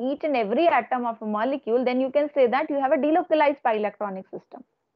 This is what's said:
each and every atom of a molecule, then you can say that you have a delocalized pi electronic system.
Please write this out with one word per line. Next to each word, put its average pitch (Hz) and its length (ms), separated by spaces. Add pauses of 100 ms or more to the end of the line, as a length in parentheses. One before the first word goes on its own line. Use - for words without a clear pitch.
each 294 140
and 302 120
every 233 320
atom 247 380
of 226 160
a 220 40
molecule, 233 600
then 254 160
you 262 100
can 294 220
say 262 140
that 269 220
you 277 160
have 269 60
a 311 60
delocalized 302 640
pi 226 140
electronic 202 540
system. - 340 (320)